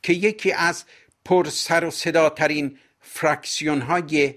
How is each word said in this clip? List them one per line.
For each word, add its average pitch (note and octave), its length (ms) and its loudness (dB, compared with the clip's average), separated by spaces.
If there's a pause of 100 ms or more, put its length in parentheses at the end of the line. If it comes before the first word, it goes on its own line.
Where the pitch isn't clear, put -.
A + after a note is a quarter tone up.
که F3 100 0
یکی G3 380 0
از E3+ 320 -2 (420)
پر F3+ 240 2
سر E3+ 340 0
و D#3+ 80 -4
صداترین D3+ 840 0 (240)
فراکسیون‌های D3 1400 -2